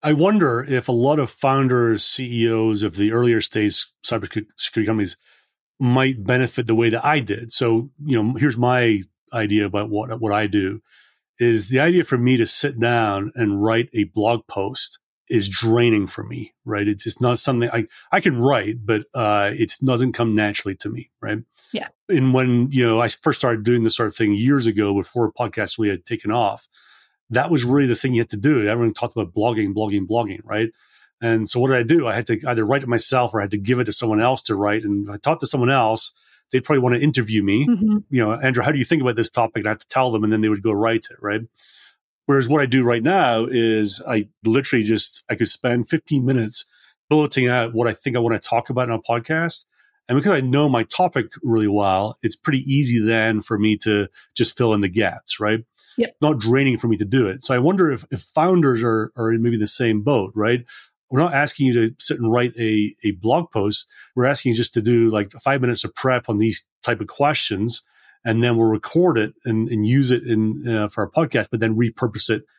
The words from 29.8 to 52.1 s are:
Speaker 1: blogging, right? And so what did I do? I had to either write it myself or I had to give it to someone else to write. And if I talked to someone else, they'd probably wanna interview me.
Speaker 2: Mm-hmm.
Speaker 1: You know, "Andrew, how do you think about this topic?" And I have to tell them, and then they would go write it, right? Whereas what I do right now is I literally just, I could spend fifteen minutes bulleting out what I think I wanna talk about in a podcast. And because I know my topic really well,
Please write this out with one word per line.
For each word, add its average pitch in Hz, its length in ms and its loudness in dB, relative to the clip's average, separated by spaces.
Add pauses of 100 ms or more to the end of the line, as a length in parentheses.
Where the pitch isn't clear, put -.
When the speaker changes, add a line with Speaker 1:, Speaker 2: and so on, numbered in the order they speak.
Speaker 1:
blogging, 107 360 -4
right? 107 260 -4 (520)
And 113 280 0
so - 80 -2
what 127 120 2
did 131 80 4
I 120 60 2
do? 151 220 2
I 110 100 0
had 113 120 -4
to - 180 0
either 113 200 0
write 131 180 0
it 123 60 -8
myself 120 440 0
or 110 60 0
I 101 60 -2
had 101 60 -6
to 107 60 -4
give 110 220 0
it 123 60 0
to 104 80 -4
someone 110 260 -2
else 123 240 0
to 107 120 -2
write. 104 280 0
And 101 240 -4
if 101 60 -12
I 104 40 -12
talked 160 220 -2
to 135 80 -6
someone 123 220 0
else, 113 420 0 (400)
they'd 127 140 0
probably 143 160 2
wanna 123 160 2
interview 117 440 0
me. 101 240 2
Speaker 2:
Mm-hmm. 208 340 2 (100)
Speaker 1:
You 123 160 0
know, 107 80 0
"Andrew, 127 280 0
how 143 120 0
do 147 40 0
you 131 60 0
think 160 180 0
about 123 140 0
this 113 140 -2
topic?" 113 320 -2
And 107 60 -2
I 104 40 -2
have 87 80 -6
to - 80 -20
tell 131 240 0
them, 110 140 0
and 107 80 2
then 107 80 0
they 107 80 2
would 104 120 -2
go 107 120 0
write 113 360 0
it, - 120 -20
right? 104 180 -4 (840)
Whereas 135 240 2
what 147 120 4
I 139 40 2
do 127 180 2
right 117 180 2
now 127 440 2
is 110 600 0
I 107 220 -2 (160)
literally 120 400 2
just, 107 460 -2
I 120 60 -2
could 110 120 0
spend 120 400 -2
fifteen 143 380 -2
minutes 123 400 -2 (440)
bulleting 143 380 2
out 120 260 0
what 117 140 0
I 110 60 -2
think 123 240 -4
I - 20 0
wanna 117 180 0
talk 117 320 -4
about 123 200 -2
in 117 40 -2
a 110 80 -4
podcast. 160 600 -4 (460)
And 123 80 2
because 175 180 2
I 139 60 2
know 135 260 2
my 123 160 2
topic 170 440 -2 (140)
really 110 280 2
well, 101 520 0